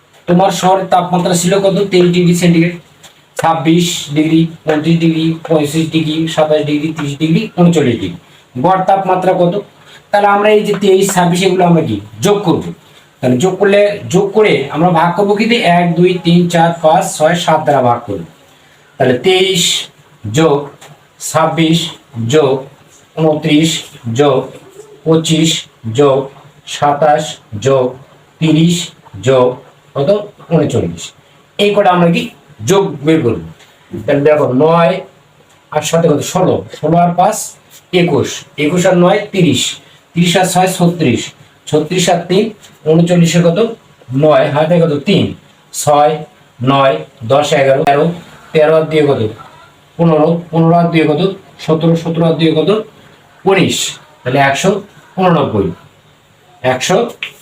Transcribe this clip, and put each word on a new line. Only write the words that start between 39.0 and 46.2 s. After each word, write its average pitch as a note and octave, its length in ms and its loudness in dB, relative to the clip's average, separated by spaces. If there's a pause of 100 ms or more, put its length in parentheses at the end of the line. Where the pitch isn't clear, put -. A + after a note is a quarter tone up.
নয় G3 160 2 (140)
তিরিশ, D3+ 280 0 (520)
তিরিশ F3 240 0
আর F#3 160 2
ছয় F#3 240 2
ছত্রিশ, D#3+ 440 0 (480)
ছত্রিশ F3 400 0
আর F3 100 2 (100)
তিন F#3+ 140 2 (460)
ঊনচল্লিশে E3+ 560 2
কত? E3+ 140 0 (640)
নয়, D3 300 4
হাতে D#3 280 0
কত? D#3+ 120 0 (140)
তিন, D3+ 160 2 (500)
ছয়, D3 400 2 (460)